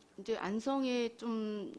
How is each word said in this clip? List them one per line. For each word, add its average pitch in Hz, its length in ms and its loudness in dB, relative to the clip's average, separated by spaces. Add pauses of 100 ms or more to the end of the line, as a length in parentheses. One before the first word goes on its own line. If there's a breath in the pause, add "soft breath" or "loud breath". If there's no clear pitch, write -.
(180)
이제 202 180 -2
안성의 240 800 2
좀 214 600 -2